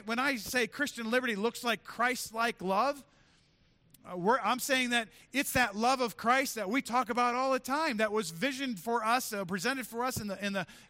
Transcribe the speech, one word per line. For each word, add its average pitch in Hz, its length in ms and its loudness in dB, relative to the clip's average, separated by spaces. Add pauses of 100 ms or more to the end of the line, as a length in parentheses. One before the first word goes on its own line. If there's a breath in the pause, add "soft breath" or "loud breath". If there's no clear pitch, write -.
when 226 140 -2
I 269 180 2
say 233 300 0
Christian 233 440 -4
liberty 247 260 2
looks 226 280 -2
like 226 200 0
Christ-like 233 760 -2
love, 226 420 2 (1000 soft breath)
uh, 180 120 -10
we're, 202 240 4
I'm 226 180 0
saying 254 320 0
that 233 180 0 (240 loud breath)
it's 277 200 0
that 233 220 4
love 247 260 4
of 233 160 0
Christ 262 400 2
that 202 120 -2
we 254 140 0
talk 233 260 0
about 240 260 2
all 262 180 0
the 262 80 2
time, 277 380 -2
that 214 140 2
was 208 180 -2
visioned 247 500 -2
for 233 240 0
us, 240 280 2
uh, 202 120 -4
presented 202 420 -2
for 233 180 -4
us 254 160 -2
in 214 60 -6
the, 196 180 -6
in 202 80 -2
the, 190 140 -2 (240 loud breath)